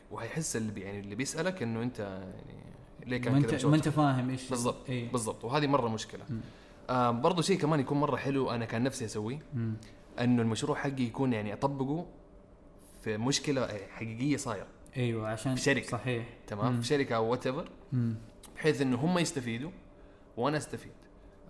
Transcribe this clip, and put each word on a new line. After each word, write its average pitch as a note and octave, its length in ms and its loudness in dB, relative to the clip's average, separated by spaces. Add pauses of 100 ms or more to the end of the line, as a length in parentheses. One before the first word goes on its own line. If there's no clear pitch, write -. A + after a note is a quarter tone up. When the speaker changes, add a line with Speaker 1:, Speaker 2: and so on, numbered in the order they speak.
(120)
Speaker 1:
وحيحس A2+ 440 -4
اللي A2 160 0
بي-، G2+ 100 -8
يعني، G2 180 -8
اللي G2+ 160 -8
بيسألك D#3+ 480 -2
إنه A2+ 200 -2
أنت، B2 160 -4
يعني، F#2+ 720 -10 (320)
ليه B2 120 -2
كان B2 160 2
Speaker 2:
ما C#3 60 8
Speaker 1:
كذا C3+ 80 6
Speaker 2:
أنت، A2+ 80 2
Speaker 1:
مشروع - 160 4
Speaker 2:
ما D3+ 60 8
أنت D3 80 4
Speaker 1:
تخرج؟ D#3 100 2
Speaker 2:
فاهم C3 340 4
إيش. B2+ 200 -4
Speaker 1:
بالضبط. A#2+ 400 0
Speaker 2:
إيه. A#2+ 220 -4
Speaker 1:
بالضبط. A2 340 -2
وهذه C#3+ 220 2
مرة C3+ 200 4
مشكلة. - 420 -4
Speaker 2:
مم. A2+ 120 -4 (480)
Speaker 1:
آه، B2 220 4
برضو D#3+ 300 4
شيء F#3 180 4
كمان D3+ 200 4
يكون C#3+ 200 2
مرة C#3+ 160 4
حلو C3+ 360 0
أنا A#2 140 0
كان A2+ 180 0
نفسي B2+ 220 0
أسويه، A2 340 -4 (140)
Speaker 2:
مم. A2+ 200 0 (460)
Speaker 1:
إنه B2 220 6
المشروع A2+ 360 0
حقي C#3 260 -2
يكون، B2 300 0
يعني، G#2 200 -2
أطبقه C#3 520 -2 (960)
في G#2+ 160 -2
مشكلة C3 500 0 (220)
حقيقية A#2+ 480 -2
صايرة. A2 300 -4 (300)
Speaker 2:
أيوة، A2+ 320 0
عشان B2+ 260 -2
Speaker 1:
في A#2+ 60 -2
شركة. C3+ 260 4
Speaker 2:
صحيح. A#2 420 -2 (180)
Speaker 1:
تمام؟ A2 260 0
Speaker 2:
مم. A#2+ 80 2
Speaker 1:
في A#2+ 60 -2
شركة C3+ 280 2
أو A2+ 200 2
whatever. C3 340 -2 (240)
Speaker 2:
مم. A#2 220 2 (400)
Speaker 1:
بحيث C#3+ 260 2
إنه B2+ 160 4
هم F3 220 2
يستفيدوا B2 520 -2 (680)
وأنا C3+ 200 2
أستفيد. - 340 -6 (580)